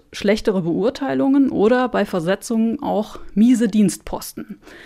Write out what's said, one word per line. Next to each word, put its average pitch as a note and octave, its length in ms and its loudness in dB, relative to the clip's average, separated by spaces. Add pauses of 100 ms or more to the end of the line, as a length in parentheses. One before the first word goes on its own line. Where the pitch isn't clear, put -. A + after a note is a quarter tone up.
(120)
schlechtere G3+ 500 0
Beurteilungen C4+ 880 0
oder B3 380 2
bei G3+ 180 -2
Versetzungen A3 760 -2
auch G3 360 -4 (160)
miese A3+ 340 4
Dienstposten. - 920 -2 (260)